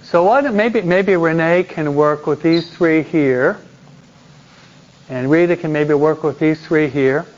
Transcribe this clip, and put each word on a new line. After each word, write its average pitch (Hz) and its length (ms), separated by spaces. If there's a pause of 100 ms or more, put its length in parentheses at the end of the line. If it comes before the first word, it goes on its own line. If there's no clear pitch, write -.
So 175 220
why 240 160
don't, 262 160
maybe, 220 240
maybe 190 340
Renee 165 500
can 151 300
work 147 320
with 147 160
these 165 320
three 160 280
here. 147 580 (1500)
And 131 200
Rita 170 280
can 156 140
maybe 151 200
work 151 300
with 147 160
these 156 280
three 156 220
here. 135 380 (120)